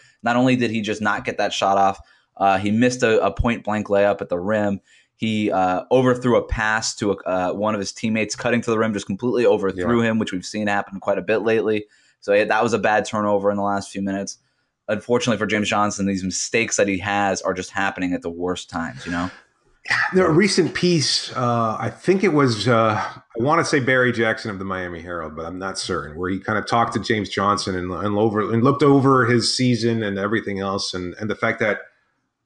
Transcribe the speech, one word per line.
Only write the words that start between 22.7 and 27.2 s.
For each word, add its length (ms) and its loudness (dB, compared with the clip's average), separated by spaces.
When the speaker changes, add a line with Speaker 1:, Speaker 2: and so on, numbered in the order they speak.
Speaker 2:
I 180 -12
wanna 240 2
say 140 0
Barry 320 2
Jackson 400 -2
of 80 -8
the 60 -6
Miami 360 -6
Herald, 340 -8
but 120 -10
I'm 100 -10
not 220 -8
certain, 360 -6
where 140 -4
he 100 -2
kind 200 0
of 80 -8
talked 260 2
to 60 0
James 300 -2